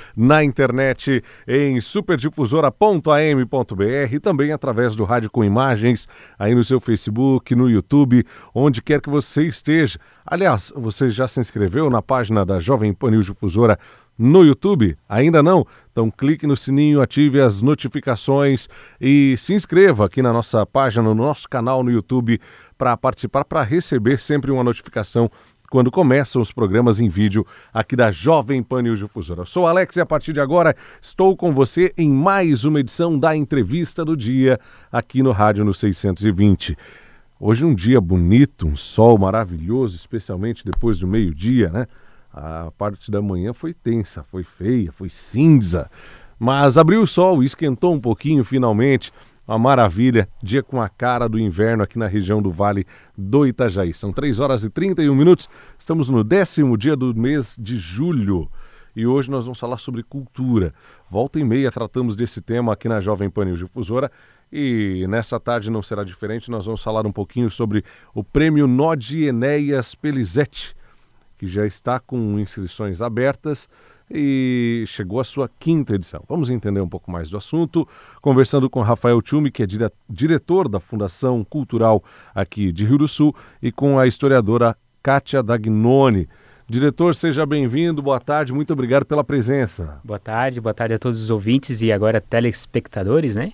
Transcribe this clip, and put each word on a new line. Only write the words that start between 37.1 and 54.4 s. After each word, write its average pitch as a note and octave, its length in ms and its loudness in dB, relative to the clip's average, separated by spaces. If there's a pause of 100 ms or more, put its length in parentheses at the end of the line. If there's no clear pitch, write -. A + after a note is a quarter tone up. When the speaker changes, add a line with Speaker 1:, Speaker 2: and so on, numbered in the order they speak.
Speaker 1:
Hoje A2+ 260 0
um D#3+ 80 4
dia A2+ 260 4
bonito, F#2 680 2
um D2 80 -2
sol A2+ 420 4
maravilhoso, F#2+ 800 -2
especialmente G#2 680 -8
depois G#2+ 360 -2
do F2+ 80 -4
meio-dia, G2 600 0
né? A2+ 180 -4 (480)
A D#2+ 400 -12
parte G2+ 360 -8
da G#2 100 -2
manhã G2 320 -4
foi E3 220 -10
tensa, A2+ 480 -6
foi F#2 200 -12
feia, G2+ 480 -4
foi F#2+ 160 -12
cinza. G#2 800 2 (520)
Mas C3+ 400 4
abriu F#3 240 6
o E3+ 40 2
sol, F3+ 360 4
esquentou C#3 500 0
um C#3+ 60 -2
pouquinho B2 440 0
finalmente. B2+ 680 2 (340)
Uma A2 120 -2
maravilha, A#2 680 4 (140)
dia A2 220 -2
com B2+ 180 -6
a G2+ 80 -4
cara A#2+ 400 -2
do A2 80 -2
inverno A2 460 0
aqui A#2 160 -6
na A2 80 -2
região G2+ 340 -2
do G2 80 -2
Vale G2 380 -2 (280)
do A2 300 0
Itajaí. G2 480 -2
São G2+ 180 -8
três B2+ 280 -4
horas C3 240 -2